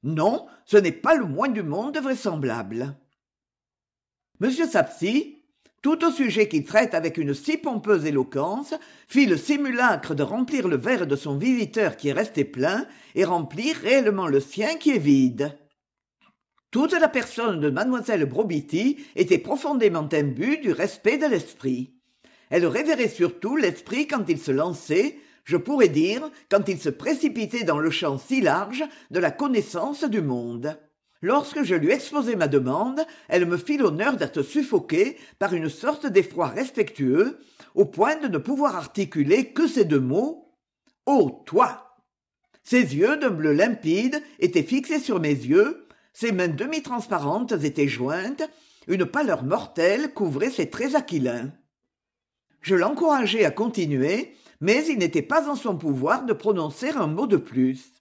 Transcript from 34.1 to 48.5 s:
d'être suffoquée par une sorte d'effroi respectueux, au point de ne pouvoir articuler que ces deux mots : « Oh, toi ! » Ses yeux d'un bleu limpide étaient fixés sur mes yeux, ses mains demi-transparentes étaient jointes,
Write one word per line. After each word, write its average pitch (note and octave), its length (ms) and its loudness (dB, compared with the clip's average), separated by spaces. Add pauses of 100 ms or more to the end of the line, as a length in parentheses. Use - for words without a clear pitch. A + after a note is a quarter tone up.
d'être C#3+ 260 -4
suffoquée A#3 760 0 (220)
par G3 160 -2
une D#3+ 160 -2
sorte D4 360 -4
d'effroi F3+ 420 2
respectueux, G3 880 0 (360)
au - 120 4
point B3 300 0
de D4 120 -4
ne E3+ 100 -2
pouvoir C4 380 -2
articuler E3+ 760 0
que D#4 140 2
ces A#3+ 180 2
deux D3+ 160 2
mots : « G3+ 520 -4 (540)
Oh, A3 400 2
toi ! » - 500 0 (680)
Ses D3 320 2
yeux A3+ 200 4
d'un C#4+ 140 0
bleu D#3 220 2
limpide G#3+ 680 2 (200)
étaient - 220 2
fixés C4+ 360 0
sur A3 220 -2
mes D#3 100 0
yeux, D3+ 560 2 (260)
ses A3+ 200 -2
mains F3+ 160 0
demi-transparentes A3 1040 -4
étaient D3 360 0
jointes, D#3+ 540 -4 (460)